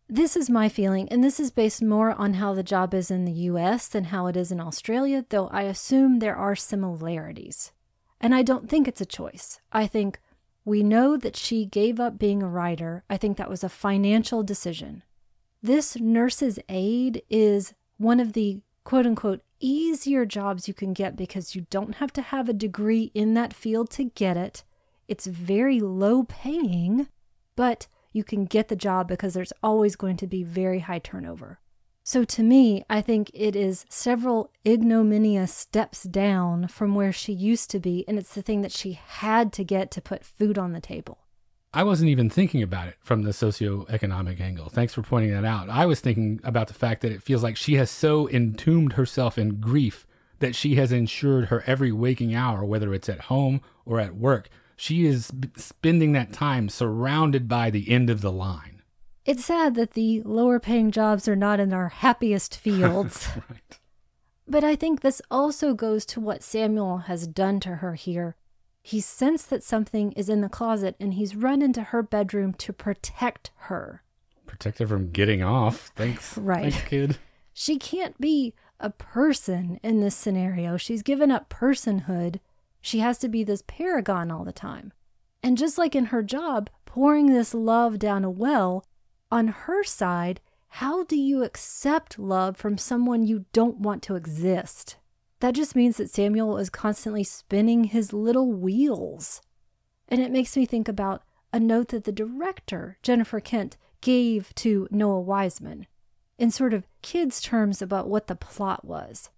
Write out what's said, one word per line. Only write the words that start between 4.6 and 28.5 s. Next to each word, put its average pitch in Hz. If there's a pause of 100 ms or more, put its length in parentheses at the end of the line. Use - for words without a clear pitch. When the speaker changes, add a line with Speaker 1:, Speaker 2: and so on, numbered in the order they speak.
Speaker 1:
Australia, 254
though 196
I 202
assume 254
there 214
are 202
similarities. 165 (480)
And 240
I 254
don't 247
think 294
it's -
a 185
choice. - (120)
I 220
think 202 (440)
we 208
know 240
that 240
she 220
gave 220
up 240
being 202
a 185
writer. 175
I 202
think 202
that -
was 190
a 185
financial 208
decision. 175 (600)
This 269
nurse's 233 (100)
aide 226
is 208 (240)
one 240
of 220
the 202 (240)
quote-unquote 233 (200)
easier 277
jobs 196
you 196
can 190
get 196
because 180
you 180
don't 202
have 285
to 277
have 262
a 247
degree 214
in 214
that 233
field 226
to 277
get 190
it. - (440)
It's -
very 196
low 202
paying, 240 (480)
but 240 (260)
you 214
can 202
get 214